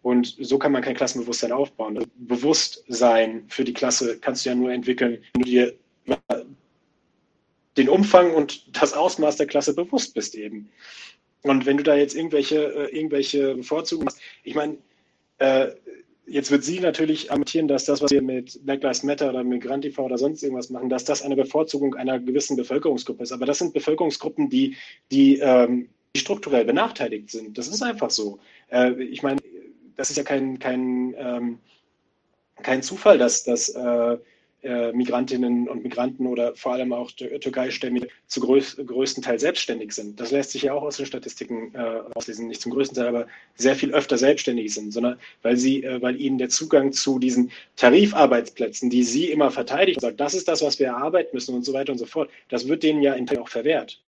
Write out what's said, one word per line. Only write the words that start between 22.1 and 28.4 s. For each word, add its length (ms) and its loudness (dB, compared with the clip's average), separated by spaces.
gewissen 360 -2
Bevölkerungsgruppe 680 -2
ist. 80 -8
Aber 140 -6
das 120 0
sind 160 -4
Bevölkerungsgruppen, 760 -2
die, 280 0
die, 280 8
ähm, 500 4
die 40 0
strukturell 460 0
benachteiligt 680 -2
sind. 260 -10
Das 100 -8
ist 140 -6
einfach 300 -2
so. 280 -4